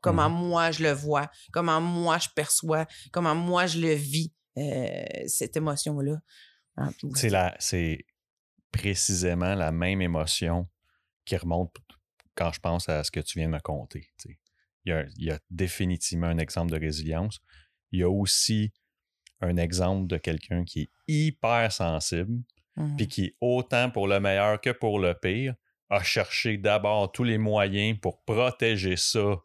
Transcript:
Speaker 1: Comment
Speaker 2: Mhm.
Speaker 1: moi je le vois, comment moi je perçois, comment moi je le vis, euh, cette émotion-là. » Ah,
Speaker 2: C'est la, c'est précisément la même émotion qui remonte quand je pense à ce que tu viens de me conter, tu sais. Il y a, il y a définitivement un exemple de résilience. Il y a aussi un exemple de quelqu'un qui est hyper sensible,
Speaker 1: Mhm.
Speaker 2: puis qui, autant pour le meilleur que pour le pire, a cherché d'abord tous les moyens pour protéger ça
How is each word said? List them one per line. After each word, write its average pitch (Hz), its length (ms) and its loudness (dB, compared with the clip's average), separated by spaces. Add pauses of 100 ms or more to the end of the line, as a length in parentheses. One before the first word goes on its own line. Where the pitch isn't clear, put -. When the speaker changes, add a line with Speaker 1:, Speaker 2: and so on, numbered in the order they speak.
Speaker 1:
Comment 160 300 4
Speaker 2:
Mhm. 170 60 0 (120)
Speaker 1:
moi 170 220 4
je 156 120 -2
le 151 100 4
vois, 143 380 0 (220)
comment 165 280 2
moi 170 380 2
je - 160 -2
perçois, 156 520 0 (240)
comment 165 240 2
moi 175 320 2
je 170 140 -2
le 160 120 4
vis, 147 400 0 (240)
euh, 135 480 -4 (220)
cette - 300 -4
émotion-là. » 151 640 -2 (560)
Ah, 69 140 -4 (240)
Speaker 2:
C'est 123 140 2
la, 92 300 4
c'est 82 460 -2 (680)
précisément 90 840 0
la 87 160 0
même 90 320 0
émotion 85 640 0 (580)
qui - 120 -2
remonte 85 400 -2 (580)
quand 85 180 -2
je - 60 -10
pense 87 300 -2
à 76 160 0
ce - 80 -4
que 92 80 -4
tu - 180 -6
viens 80 100 0
de 80 60 0
me 73 60 -6
conter, 73 580 -10
tu - 120 -18
sais. 78 80 -20 (460)
Il 92 60 -4
y - 20 2
a, 78 120 0 (120)
il 78 80 -10
y 80 60 -2
a 76 80 -4 (120)
définitivement 87 760 -2
un 82 120 0
exemple 85 340 -2
de 80 60 -2
résilience. 80 600 -4 (540)
Il 90 80 0
y - 20 4
a 90 80 4
aussi 104 640 2 (680)
un 87 160 0
exemple 90 520 0
de 90 100 -2
quelqu'un 87 460 -4
qui 76 180 -6
est - 80 -8 (180)
hyper 127 640 2
sensible, 90 680 -2 (340)
Speaker 1:
Mhm. 151 200 -4
Speaker 2:
puis 117 100 0
qui, - 340 -4
autant 123 520 2
pour 98 160 0
le 98 100 4
meilleur 101 420 2
que 127 100 0
pour 107 280 0
le 87 160 4
pire, 117 400 -2 (340)
a 98 140 2
cherché 107 560 0
d'abord 104 540 2
tous - 100 -4
les 113 160 2
moyens 107 640 2
pour - 220 -4
protéger 110 720 2
ça 104 480 2